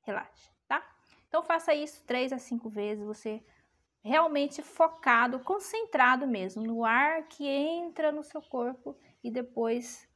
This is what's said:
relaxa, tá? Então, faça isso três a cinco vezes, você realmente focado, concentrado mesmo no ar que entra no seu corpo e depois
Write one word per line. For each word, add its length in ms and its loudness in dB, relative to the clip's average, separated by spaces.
relaxa, 480 -10
tá? 200 -2
Então, 140 0
faça 320 2
isso 320 -4
três 260 -2
a 60 -6
cinco 320 -8
vezes, 340 -4
você 400 -8
realmente 580 2
focado, 760 4
concentrado 880 2
mesmo 340 -4
no 240 -2
ar 420 2
que 160 -12
entra 680 -2
no 120 -6
seu 160 -12
corpo 560 -6
e 80 -6
depois 840 -4